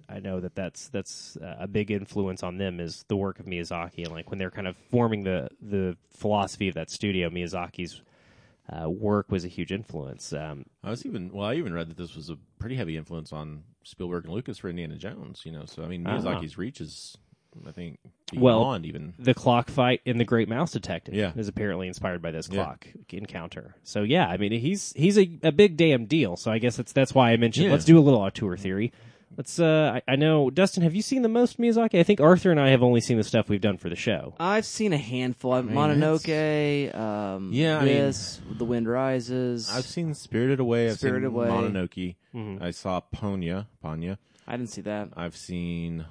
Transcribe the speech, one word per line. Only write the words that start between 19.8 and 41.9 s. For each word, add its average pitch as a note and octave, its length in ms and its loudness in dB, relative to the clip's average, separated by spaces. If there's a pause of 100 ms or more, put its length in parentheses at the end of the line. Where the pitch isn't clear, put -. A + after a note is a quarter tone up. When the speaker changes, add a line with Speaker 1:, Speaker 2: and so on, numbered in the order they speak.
Speaker 1:
in A#2+ 140 -2
The A#2 80 2
Great A2+ 240 2
Mouse C3+ 240 -2
Detective - 400 -8
Speaker 2:
Yeah. G2+ 240 -2
Speaker 1:
is G#2+ 100 -4
apparently F#2+ 400 -4
inspired F2+ 340 -6
by E2+ 100 -6
this D#2+ 200 -8
Speaker 2:
Yeah. F#2+ 120 -2
Speaker 1:
clock - 240 -10 (240)
encounter. - 720 -12
So - 200 -4
yeah, C3 240 4
I F2 80 -2
mean, G2+ 160 -2
he's, C#3 420 -2
he's G3 240 4
a, F#3+ 120 6 (120)
a D#3 120 2
big F3+ 240 6
damn C#3+ 280 4
deal. G#2 300 0
So - 160 -2
I A2 60 2
guess A#2+ 180 0
that's, - 160 -6
that's C3+ 240 2
why A#2+ 160 8
I A#2 60 8
mentioned, A#2 300 2
Speaker 2:
Yeah. F3+ 40 2
Speaker 1:
let's D#3+ 140 4
do E3 120 12
a D#3+ 40 12
little C3+ 180 8
auteur F#2+ 380 -2
theory. G2 340 -2 (460)
Let's, - 200 -8
uh, D#3 480 4
I, B2 80 -4
I - 40 6
know, D3+ 320 4
Dustin, F3 340 2
have E3 120 4
you G#3+ 60 0
seen C4 200 -2
the A3+ 80 2
most A#3 280 2
Miyazaki? A3+ 400 4
I E3+ 60 8
think G#3 160 4
Arthur F3 320 8
and D3+ 80 6
I C3+ 120 6
have B2 120 8
only B2 160 6
seen A#2 180 2
the G#2+ 60 4
stuff A2 240 2
we've G2+ 140 0
done G2+ 160 2
for - 100 -8
the E2+ 80 -4
show. E2 420 -2
Speaker 3:
I've G#3 280 0
seen G#3+ 260 -2
a D3+ 60 2
handful. B2+ 560 -2
I've, B2+ 100 2
Speaker 2:
I B2 40 -4
mean, G#2+ 100 -2
Speaker 3:
Mononoke, D3+ 1160 2
um, G2+ 600 -4
Speaker 2:
yeah, D#3 260 2
I C#3 60 4
mean, C#3 100 6
Speaker 3:
this, C#3 460 -2 (100)
The A2 140 -6
Wind A#2 240 -2
Rises. B2 840 -2
Speaker 2:
I've B2+ 120 -4
seen E3 280 -4
Spirited C3 460 -2
Away. A#2 300 2
I've G#2+ 80 -2
Speaker 3:
Spirited B2+ 320 -2
Speaker 2:
seen A#2 60 -4
Speaker 3:
Away. A#2 120 0
Speaker 2:
Mononoke. F#2 680 -2 (180)